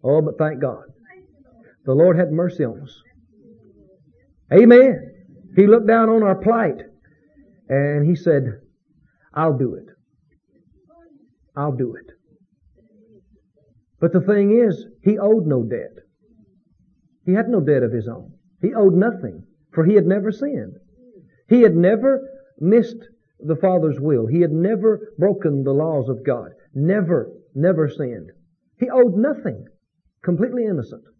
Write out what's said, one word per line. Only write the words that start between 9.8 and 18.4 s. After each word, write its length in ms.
I'll 200
do 180
it." 180
But 120
the 80
thing 380
is, 280
He 160
owed 280
no 160
debt. 320
He 80
had 160
no 120
debt 220
of 100
His 160
own. 240